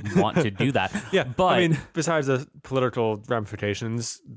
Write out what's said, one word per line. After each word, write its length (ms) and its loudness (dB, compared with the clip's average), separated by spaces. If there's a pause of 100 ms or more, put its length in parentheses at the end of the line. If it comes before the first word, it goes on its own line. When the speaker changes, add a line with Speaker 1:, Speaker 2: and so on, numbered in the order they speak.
(160)
Speaker 1:
want 260 4
to 80 0
do 220 0
that? 200 0 (160)
Speaker 2:
<laughs> 40 -16
Yeah, 120 4
Speaker 1:
But 220 0
Speaker 2:
I 220 4
mean, 100 2 (160)
besides 320 0
the 200 0 (160)
political 640 0
ramifications, 960 -4 (160)